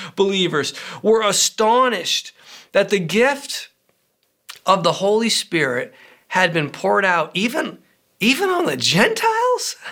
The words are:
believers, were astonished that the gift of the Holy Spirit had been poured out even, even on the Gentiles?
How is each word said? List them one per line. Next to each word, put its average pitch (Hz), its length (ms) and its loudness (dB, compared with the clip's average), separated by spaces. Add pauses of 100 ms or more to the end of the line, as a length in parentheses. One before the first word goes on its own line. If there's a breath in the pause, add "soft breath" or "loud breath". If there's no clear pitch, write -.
(180 loud breath)
believers, 185 560 0 (280 loud breath)
were 220 200 4
astonished 220 1120 0 (400 loud breath)
that 196 160 2
the 202 100 2
gift 233 720 -2 (960)
of 185 180 2
the 170 100 2
Holy 214 360 0
Spirit 139 640 -2 (360 loud breath)
had 180 220 2
been 156 180 -2
poured 196 360 0
out 170 280 0
even, 233 440 -4 (420 soft breath)
even 269 300 0
on 349 160 0
the 143 100 -2
Gentiles? 440 1000 0 (140)